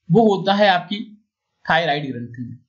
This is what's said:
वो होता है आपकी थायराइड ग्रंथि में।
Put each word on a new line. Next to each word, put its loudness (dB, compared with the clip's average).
वो 4
होता 2
है 4
आपकी -2
थायराइड 0
ग्रंथि -12
में। -12